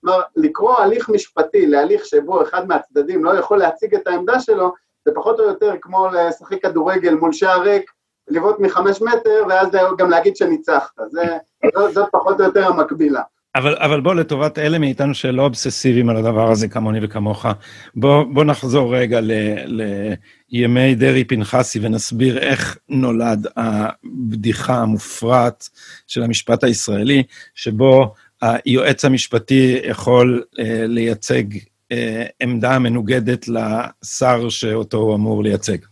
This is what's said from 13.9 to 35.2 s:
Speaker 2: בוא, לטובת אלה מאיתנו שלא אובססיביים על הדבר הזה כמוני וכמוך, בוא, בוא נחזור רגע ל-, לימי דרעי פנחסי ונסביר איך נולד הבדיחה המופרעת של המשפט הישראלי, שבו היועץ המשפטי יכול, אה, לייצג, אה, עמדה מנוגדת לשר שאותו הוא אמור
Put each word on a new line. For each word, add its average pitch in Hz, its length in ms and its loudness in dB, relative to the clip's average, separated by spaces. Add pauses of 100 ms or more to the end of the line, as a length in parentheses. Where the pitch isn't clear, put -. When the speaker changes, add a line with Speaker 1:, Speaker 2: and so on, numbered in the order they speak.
Speaker 2:
בוא, 170 140 0
לטובת 151 440 -2
אלה 156 200 0
מאיתנו 139 360 -2
שלא 131 280 -2
אובססיביים 123 680 0
על 113 60 0
הדבר 113 340 0
הזה 110 180 2
כמוני 110 340 -4
וכמוך, 107 440 -6 (480)
בוא, 143 380 4
בוא 143 120 4
נחזור 131 520 0
רגע 120 240 0
ל-, 107 920 -4 (380)
לימי 123 440 4
דרעי 131 300 2
פנחסי 123 580 -2
ונסביר 117 560 0
איך - 400 -2 (100)
נולד 117 580 0 (100)
הבדיחה 113 1200 -4
המופרעת 117 880 0 (380)
של - 160 -6
המשפט 117 420 0
הישראלי, 120 580 0 (320)
שבו 127 600 4 (280)
היועץ 123 640 0
המשפטי 131 800 2
יכול, 123 600 2 (160)
אה, 113 280 -2
לייצג, 117 560 -2 (500)
אה, 117 320 -6 (180)
עמדה 123 360 0
מנוגדת 120 680 0
לשר 117 1000 -2
שאותו 110 480 -4
הוא 107 180 2
אמור 107 280 0